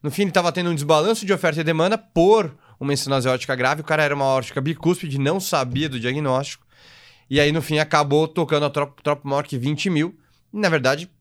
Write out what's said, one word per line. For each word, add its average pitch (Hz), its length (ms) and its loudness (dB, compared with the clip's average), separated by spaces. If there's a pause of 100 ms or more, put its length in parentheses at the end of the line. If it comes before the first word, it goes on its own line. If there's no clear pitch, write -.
No 147 80 -4
fim, 185 120 -2
ele 190 80 0
tava 175 200 2
tendo 175 200 -2
um 170 40 0
desbalanço 160 520 2
de 196 60 2
oferta 165 280 0
e 160 40 -2
demanda 170 340 2
por 190 580 2 (220)
uma 143 160 -2
estenose 135 340 0
aórtica 127 260 -2
grave. 135 280 0
O - 20 -10
cara 156 180 0
era 147 120 0
uma 139 100 -2
aórtica 135 380 0
bicúspide, 160 560 -2
não 147 200 2
sabia 143 520 -2
do 127 100 -8
diagnóstico. 135 640 -2 (640)
E 139 100 0
aí, 147 140 4
no 160 100 0
fim, 151 160 -2
acabou 151 480 2
tocando 156 400 0
a 135 40 -2
trop-, 143 320 -6
tropo 147 260 -2
maior 143 180 -2
que 139 100 -8
vinte 147 320 -2
mil. 170 300 -2 (340)
E, 208 60 -8
na 208 100 0
verdade 147 400 0 (120)